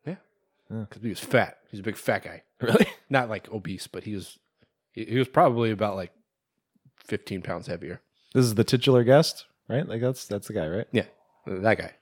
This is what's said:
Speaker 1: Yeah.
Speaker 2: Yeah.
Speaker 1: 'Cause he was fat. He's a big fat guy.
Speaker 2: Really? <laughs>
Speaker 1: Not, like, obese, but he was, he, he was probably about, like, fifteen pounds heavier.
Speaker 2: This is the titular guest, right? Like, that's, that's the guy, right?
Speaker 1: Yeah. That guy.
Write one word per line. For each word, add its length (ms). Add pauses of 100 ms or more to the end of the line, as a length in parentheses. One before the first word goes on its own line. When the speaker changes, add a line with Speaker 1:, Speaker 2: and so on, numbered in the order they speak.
Speaker 1:
Yeah. 120 (540)
Speaker 2:
Yeah. 200
Speaker 1:
'Cause 120
he 60
was 120
fat. 380 (120)
He's 100
a 40
big 120
fat 280
guy. 180 (180)
Speaker 2:
Really? 260 (120)
<laughs> 100
Speaker 1:
Not, 220
like, 220
obese, 340
but 160
he 120
was, 240 (520)
he, 140
he 140
was 100
probably 420
about, 260
like, 140 (880)
fifteen 440
pounds 280
heavier. 340 (320)
Speaker 2:
This 100
is 120
the 80
titular 400
guest, 420 (220)
right? 200
Like, 140
that's, 240
that's 220
the 60
guy, 120
right? 240
Speaker 1:
Yeah. 160 (400)
That 320
guy. 240